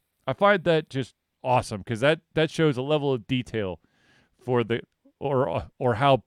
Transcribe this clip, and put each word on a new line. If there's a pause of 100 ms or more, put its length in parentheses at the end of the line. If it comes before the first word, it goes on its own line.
(280)
I
find
that
just (280)
awesome,
'cause
that, (120)
that
shows
a
level
of
detail (640)
for
the, (380)
or, (160)
or
how